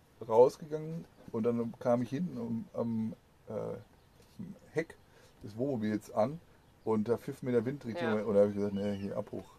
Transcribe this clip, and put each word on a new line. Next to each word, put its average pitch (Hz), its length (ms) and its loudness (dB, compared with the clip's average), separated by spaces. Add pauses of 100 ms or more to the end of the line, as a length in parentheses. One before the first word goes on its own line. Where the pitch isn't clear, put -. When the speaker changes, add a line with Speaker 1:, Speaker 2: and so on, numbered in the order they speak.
(280)
Speaker 1:
rausgegangen 156 760 4 (280)
und 113 120 -2
dann 117 340 0
kam 123 240 2
ich 120 80 -6
hinten 143 280 -4
um, 117 340 -4
am, 113 420 -2 (340)
äh, 110 40 -10 (1200)
Heck - 240 -4 (480)
des 104 120 -14
Wohnmobils 110 560 -2
an 131 280 0 (440)
und 110 240 2
da 113 80 2
pfiff - 260 -8
mir 127 100 -2
der 120 120 4
Wind 135 200 -6
richtig 113 180 -6
Speaker 2:
Ja. 110 120 0
Speaker 1:
und 107 200 0
da 101 80 8
hab 104 60 6
ich 101 60 -4
gesagt, 101 200 -2
"Nee, 101 220 -2
hier 98 200 -6
Abbruch. 104 280 -6 (140)